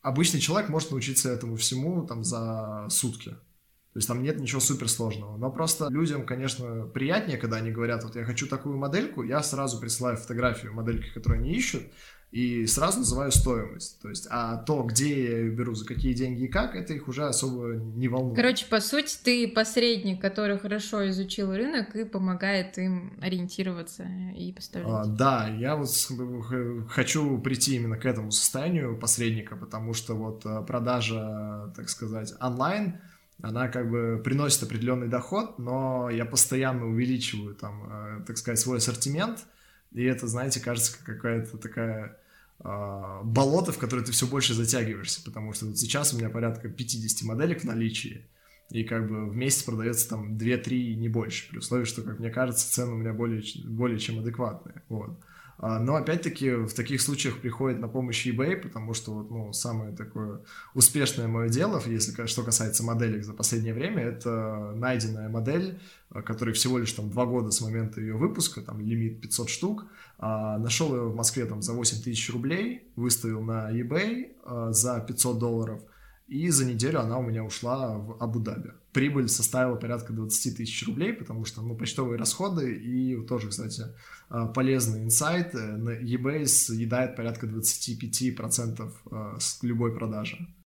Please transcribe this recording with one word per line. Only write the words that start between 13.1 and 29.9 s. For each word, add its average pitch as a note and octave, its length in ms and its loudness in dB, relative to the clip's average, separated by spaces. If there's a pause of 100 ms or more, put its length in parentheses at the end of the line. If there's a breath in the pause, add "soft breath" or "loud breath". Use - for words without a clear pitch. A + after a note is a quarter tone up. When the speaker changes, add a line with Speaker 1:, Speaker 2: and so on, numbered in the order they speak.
Speaker 1:
стоимость. A2+ 680 2
То G2+ 100 -12
есть, - 200 -8
а A#2 280 -2
то, C3 260 0
где C3 400 2
я A#2 160 2
ее A2+ 160 2
беру, A#2+ 180 0
за A2 140 -6
какие B2+ 260 2
деньги B2+ 300 0
и B2+ 40 -2
как, G3+ 280 0
это F3 180 -4
их D3 140 -6
уже C3+ 180 -2
особо B2 480 0
не A2+ 340 -2
волнует. B2 280 2
Speaker 2:
Короче, B3 320 4
по A3 120 4
сути, D4 440 0
ты A#3+ 240 6
посредник, A3 760 4
который G3+ 380 2
хорошо G3+ 500 0
изучил F#3+ 420 0
рынок A#3 440 0
и A3 100 -2
помогает F#3+ 720 0
им F#3 420 -2
ориентироваться F3+ 840 -4 (320)
и F3+ 160 -6
поставлять. - 380 -6
Speaker 1:
А, G#2+ 140 0
да, A2+ 420 4 (120)
я C3+ 160 0
вот C#3+ 140 0
с-, - 260 0
х-, A#2+ 760 -4
хочу C#3 500 2
прийти B2+ 380 2
именно A2+ 200 0
к A2+ 80 -4
этому G#2+ 260 0
состоянию C3 680 2
посредника, A2+ 560 2
потому A2 400 -6